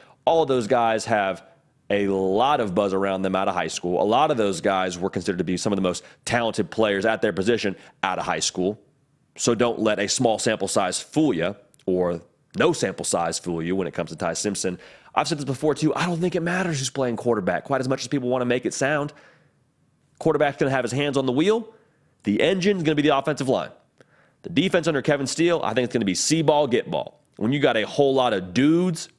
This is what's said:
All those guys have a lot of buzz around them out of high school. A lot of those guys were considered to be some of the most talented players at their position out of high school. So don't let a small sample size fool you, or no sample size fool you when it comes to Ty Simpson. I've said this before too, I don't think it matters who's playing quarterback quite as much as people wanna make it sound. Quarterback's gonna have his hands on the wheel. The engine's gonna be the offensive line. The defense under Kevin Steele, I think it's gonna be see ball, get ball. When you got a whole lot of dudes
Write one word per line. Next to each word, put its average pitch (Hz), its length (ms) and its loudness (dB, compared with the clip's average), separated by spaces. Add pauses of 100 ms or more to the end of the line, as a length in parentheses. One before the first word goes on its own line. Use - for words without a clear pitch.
(240)
All 165 220 4
those 127 200 2
guys 113 400 2
have 98 360 0 (460)
a 101 200 2
lot 101 520 2
of 101 140 -4
buzz 101 180 2
around 95 300 0
them 95 120 0
out 95 140 0
of 92 60 -2
high 85 140 -2
school. 90 340 -2
A - 20 2
lot 131 260 4
of 139 60 -2
those 98 240 0
guys 92 380 0
were 92 120 -2
considered 90 280 -2
to 87 60 0
be 90 120 -2
some 104 160 -2
of 98 40 0
the 98 60 -2
most 90 220 -2 (200)
talented 113 460 -2
players 104 360 2
at 110 160 0
their 107 100 2
position 98 420 0 (280)
out 92 160 -2
of 85 60 -4
high 82 160 -2
school. 92 380 -2 (580)
So 120 180 2
don't 120 240 2
let 107 200 2
a 101 100 -2
small 113 300 0
sample 104 300 -2
size 92 320 0
fool 147 340 0
you, 85 220 -2 (280)
or 90 360 0 (360)
no 147 160 4
sample 92 320 -4
size 85 340 -2
fool 85 240 -6
you 87 140 -2
when 92 100 -2
it 71 80 -8
comes 82 160 -4
to 82 60 -12
Ty 95 180 -4
Simpson. 95 440 -4 (360)
I've 147 140 -2
said 156 100 -4
this 139 60 -10
before 139 300 -2
too, 156 200 -2
I - 120 -4
don't 170 140 -4
think 180 140 -2
it 170 80 -4
matters 170 360 -4
who's 131 120 -6
playing 123 260 -2
quarterback 98 480 -2
quite 135 160 -2
as 127 80 -4
much 131 140 -2
as 127 60 -10
people 127 200 -4
wanna 127 160 0
make 123 220 0
it 90 80 -4
sound. 143 380 -2 (1080)
Quarterback's 147 400 2
gonna 139 120 2
have 131 140 0
his 110 80 -4
hands 143 240 0
on 135 80 2
the 127 80 2
wheel. 208 400 0 (520)
The 101 180 2
engine's 185 400 2
gonna 151 140 2
be 147 60 4
the 143 140 4
offensive 135 320 -2
line. 92 220 0 (720)
The - 80 -12
defense 175 380 2
under 143 140 0
Kevin 139 240 2
Steele, 165 360 2
I 110 120 -2
think 123 100 2
it's 117 80 -2
gonna 117 120 0
be 92 100 0
see 160 260 0
ball, 147 260 2
get 113 240 0
ball. - 300 -6 (160)
When 113 160 0
you 147 80 0
got 127 160 4
a 104 100 0
whole 139 280 2
lot 123 180 2
of 90 220 -4
dudes 160 640 2